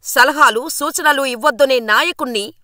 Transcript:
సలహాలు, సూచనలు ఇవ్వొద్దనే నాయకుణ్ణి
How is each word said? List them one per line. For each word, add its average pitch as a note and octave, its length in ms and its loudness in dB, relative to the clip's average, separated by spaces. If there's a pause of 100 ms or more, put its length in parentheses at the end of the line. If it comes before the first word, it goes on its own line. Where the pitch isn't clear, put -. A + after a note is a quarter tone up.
సలహాలు, C4+ 640 2
సూచనలు D4 560 -2
ఇవ్వొద్దనే C4+ 540 0
నాయకుణ్ణి A#3 720 -2 (100)